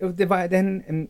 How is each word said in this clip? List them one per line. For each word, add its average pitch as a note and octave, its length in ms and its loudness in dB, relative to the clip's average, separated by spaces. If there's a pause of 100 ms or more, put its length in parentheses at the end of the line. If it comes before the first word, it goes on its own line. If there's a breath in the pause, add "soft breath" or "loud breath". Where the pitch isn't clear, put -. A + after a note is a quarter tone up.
og F3+ 140 -4
det F#3 120 2
var, F3+ 200 2
det F#3 60 0
er F#3 40 4
en, F#3+ 300 0
en, D#3+ 220 -4